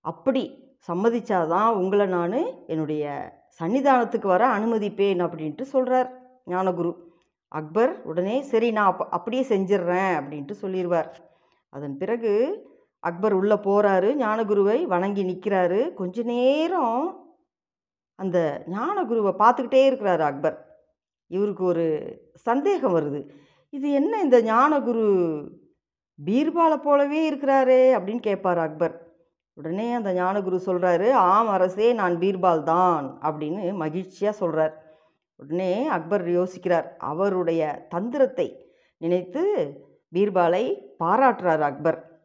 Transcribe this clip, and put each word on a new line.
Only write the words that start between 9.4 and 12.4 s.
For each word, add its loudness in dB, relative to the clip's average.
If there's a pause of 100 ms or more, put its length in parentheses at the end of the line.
செஞ்சிடுறேன்" 0
அப்படின்ட்டு -10
சொல்லிடுவார். -2 (540)
அதன் -12
பிறகு -2 (340)